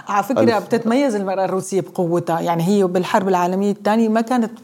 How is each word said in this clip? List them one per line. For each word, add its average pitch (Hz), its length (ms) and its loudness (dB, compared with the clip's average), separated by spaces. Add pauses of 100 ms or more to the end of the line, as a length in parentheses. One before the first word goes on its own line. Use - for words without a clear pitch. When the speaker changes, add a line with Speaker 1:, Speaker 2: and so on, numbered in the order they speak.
Speaker 1:
على 202 160 0
فكرة 226 340 2
Speaker 2:
الف- 190 80 -4
Speaker 1:
بتتميز 233 500 0
المرأة 190 300 -2
الروسية 185 360 -2
بقوتها، 170 580 -2
يعني 170 280 0
هي 202 160 4
بالحرب 185 440 0
العالمية 185 440 0
الثانية 220 380 0
ما 220 120 2
كانت 233 300 -2 (120)